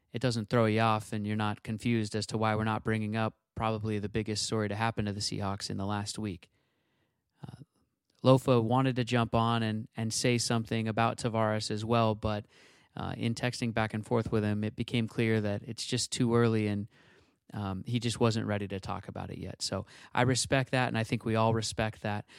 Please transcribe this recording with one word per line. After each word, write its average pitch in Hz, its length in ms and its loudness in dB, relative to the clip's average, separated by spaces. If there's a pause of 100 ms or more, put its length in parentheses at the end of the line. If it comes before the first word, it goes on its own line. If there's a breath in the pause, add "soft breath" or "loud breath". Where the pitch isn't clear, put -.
(120)
it 120 100 -4
doesn't 117 260 0
throw 117 180 4
you 110 120 2
off 110 340 2
and 107 140 -4
you're 107 80 -2
not 107 300 -2
confused 113 500 0
as 104 120 -2
to 113 120 -4
why 110 160 2
we're 107 80 0
not 110 220 -2
bringing 110 320 -2
up 110 180 -2 (220)
probably 110 420 -2
the 101 100 -4
biggest 107 360 -2
story 107 240 0
to 101 80 -4
happen 113 300 0
to 101 60 -2
the 101 60 -6
Seahawks 98 500 -4
in 101 100 -6
the 98 60 -4
last 101 320 -4
week. 104 320 -8 (960)
Uh, - 220 -18 (580)
Lofa 131 400 6
wanted 127 320 2
to 123 100 -2
jump 117 300 0
on 113 300 2
and, 110 320 -4
and 113 180 -2
say 120 240 2
something 113 480 0
about 113 320 2
Tarvaris 110 540 0
as 107 120 -4
well, 113 300 4
but, 107 300 -4 (520 soft breath)
uh, 92 200 -6
in 117 180 -2
texting 120 400 -2
back 110 200 0
and 107 120 -4
forth 113 240 0
with 107 140 2
him, 104 180 0
it 110 140 -4
became 117 320 -2
clear 110 320 2
that 104 260 -2
it's 113 180 -10
just - 280 -2
too 117 240 2
early 113 320 4
and, 101 180 -2 (680 soft breath)
um, 98 320 -6
he 120 140 -2
just 110 180 -2
wasn't 113 260 2
ready 104 220 -2
to 95 140 -6
talk 92 260 -8
about 95 240 -10
it 90 80 -10
yet. 92 240 -10
So - 240 -4 (260 loud breath)
I 123 100 2
respect 127 500 2
that, 127 160 2
and 113 100 -2
I 110 60 0
think 117 200 -2
we 110 120 2
all 113 180 4
respect 110 480 -2
that. 104 240 -4 (120 loud breath)